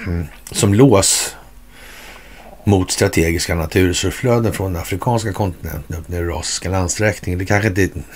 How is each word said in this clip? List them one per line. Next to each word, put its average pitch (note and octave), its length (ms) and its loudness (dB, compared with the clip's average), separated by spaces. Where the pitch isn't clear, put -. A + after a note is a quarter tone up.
mm, E2+ 200 -2
som G2+ 220 2
lås G#2+ 600 4
mot F#2+ 280 2
strategiska F2 640 0
naturresursflöden F#2 960 0
från F#2+ 200 -4
den E2+ 80 -4
afrikanska A2 520 -2
kontinenten E2+ 600 -6
upp D#2+ 100 -10
till F2 100 -8
den E2+ 80 -2
eurasiska E2 460 -6
landsträckningen. F#2 680 0
Det G2 60 -6
kanske G#2 220 2
inte, F#2 220 2